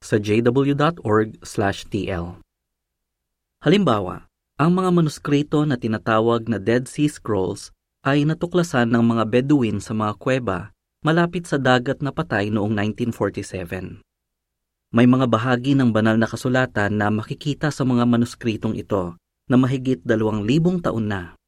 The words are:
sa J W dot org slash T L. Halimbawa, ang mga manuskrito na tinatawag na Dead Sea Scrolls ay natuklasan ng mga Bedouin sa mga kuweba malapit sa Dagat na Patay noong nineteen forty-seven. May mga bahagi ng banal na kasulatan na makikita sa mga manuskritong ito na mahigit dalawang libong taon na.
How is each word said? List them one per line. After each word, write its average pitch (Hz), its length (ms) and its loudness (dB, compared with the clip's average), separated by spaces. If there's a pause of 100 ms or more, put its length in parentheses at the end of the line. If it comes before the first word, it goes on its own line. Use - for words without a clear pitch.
sa 110 160 0
J 107 240 2
W 135 320 2
dot 151 320 0
org 110 400 0
slash 98 400 -4
T 95 240 -4
L. 87 240 -8 (1300)
Halimbawa, 123 640 0 (320)
ang 170 160 4
mga 185 160 0
manuskrito 147 720 0
na 143 160 -2
tinatawag 113 720 0
na 101 80 -2
Dead 117 320 0
Sea 147 160 -2
Scrolls 98 640 -4 (320)
ay 147 240 2
natuklasan 160 640 0
ng 117 80 4
mga 117 320 2
Bedouin 123 480 2
sa 110 160 -8
mga 107 240 -4
kuweba 113 560 -4 (320)
malapit 170 400 0
sa 160 80 -2
Dagat 127 480 0
na 135 80 -4
Patay 107 400 -2
noong 107 240 0
nineteen 107 400 -2
forty-seven. 95 880 -6 (880)
May 120 160 6
mga 131 180 4
bahagi 123 460 0
ng 127 240 2
banal 110 240 2
na 110 80 2
kasulatan 113 720 -2
na 104 80 0
makikita 139 640 -4
sa 127 160 -4
mga 120 160 2
manuskritong 117 720 -2
ito 90 400 -4 (320)
na 127 80 2
mahigit 127 480 2
dalawang 107 400 0
libong 165 400 0
taon 107 240 -2
na. 92 260 -6 (140)